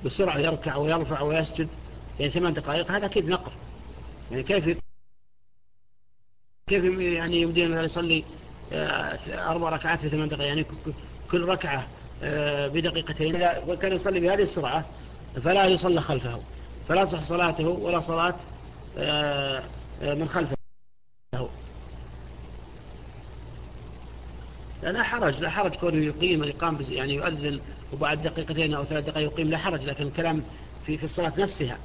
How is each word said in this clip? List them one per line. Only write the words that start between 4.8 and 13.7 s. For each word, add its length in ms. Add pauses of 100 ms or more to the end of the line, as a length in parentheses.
كيف 160 (160)
يعني 420
يمدينا 380
أن 60
يصلي، 380 (500)
آه، 760
أربع 180
ركعات 300
في 100
ثمان 200
دقائق؟ 180
يعني 160
ك-، 40
ك-، 260 (380)
كل 140
ركعة، 420 (360)
آه، 440
بدقيقتين. 680
إذا 460